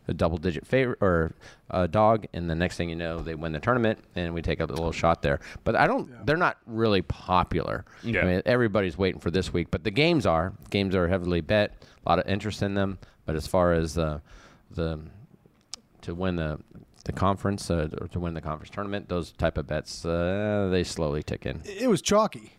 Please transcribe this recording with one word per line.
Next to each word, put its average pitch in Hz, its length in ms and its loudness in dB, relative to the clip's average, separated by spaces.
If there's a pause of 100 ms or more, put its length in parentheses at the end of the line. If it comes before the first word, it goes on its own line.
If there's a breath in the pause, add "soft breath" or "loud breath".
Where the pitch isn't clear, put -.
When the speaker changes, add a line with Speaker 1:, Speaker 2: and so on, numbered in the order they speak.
Speaker 1:
a 87 60 -2
double-digit 82 520 0
favor 127 340 0
or 85 340 2 (340 loud breath)
a 90 200 0
dog, 107 440 4
and 85 160 -4
the 80 60 0
next 87 220 0
thing 87 120 -2
you 82 80 -6
know, 82 220 -4
they 80 160 -6
win 78 180 -6
the 78 80 -4
tournament, 117 380 2 (180)
and 87 180 -2
we 85 60 -2
take 78 200 -2
a 82 40 2
little 80 280 -2
shot 82 280 2
there. 69 200 2 (240 loud breath)
But 117 120 0
I 104 100 6
don't, 240 220 0
Speaker 2:
Yeah. 123 160 -18
Speaker 1:
they're 143 120 2
not 165 280 0
really 110 380 2
popular. - 840 0 (180)
Speaker 3:
Yeah. 110 180 0
Speaker 1:
I 87 40 4
mean, 90 220 2
everybody's 107 500 2
waiting 92 240 0
for 92 100 -2
this 90 220 0
week, 85 180 0
but - 140 -2
the 110 60 -2
games 143 360 2
are. 85 260 2 (180)
Games 98 240 2
are 90 140 4
heavily 87 320 2
bet, 104 420 0 (240 loud breath)
a - 20 0
lot - 120 6
of - 60 -4
interest 101 360 -2
in 98 120 -2
them. 98 240 0 (280 loud breath)
But 80 100 -2
as 78 100 -4
far 87 260 4
as 82 220 0
the, 78 280 -2 (480 loud breath)
the, 80 300 -4 (1040)
to - 120 -8
win 90 220 -2
the, 78 220 -2 (460)
the - 80 -4
conference, 98 580 0
uh, 80 180 2 (120)
or - 80 -8
to 90 120 -6
win 85 140 -4
the 82 60 -6
conference 78 300 -8
tournament, 101 380 -6
those 87 240 -4
type - 260 -2
of 76 80 -6
bets, - 380 -6
uh, 95 680 0
they 90 140 2
slowly 76 380 -2
tick - 240 -6
in. 76 180 -6
Speaker 2:
It 202 240 -2
was 196 140 4
chalky. 202 560 0